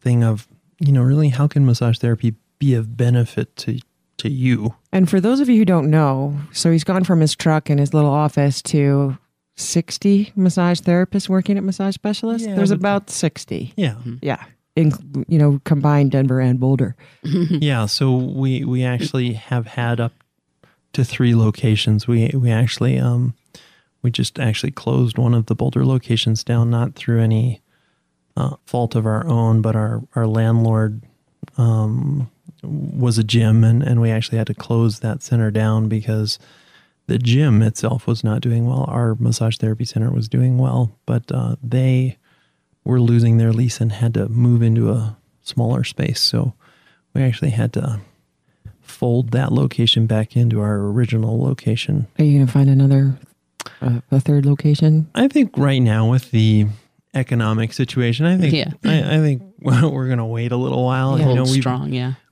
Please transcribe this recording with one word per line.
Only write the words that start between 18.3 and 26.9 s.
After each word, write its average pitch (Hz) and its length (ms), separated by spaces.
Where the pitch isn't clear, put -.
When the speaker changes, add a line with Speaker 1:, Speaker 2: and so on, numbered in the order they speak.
Speaker 1:
we 127 180
actually 123 480
have 113 340
had 120 320
up 117 140
to 135 140
three 120 280
locations. 110 720
We, 117 280
we 123 160
actually, 120 480
um, 123 340
we 123 80
just 117 280
actually 113 340
closed 123 440
one 120 160
of 117 140
the 113 80
Boulder 127 320
locations 117 580
down, 120 240
not 117 260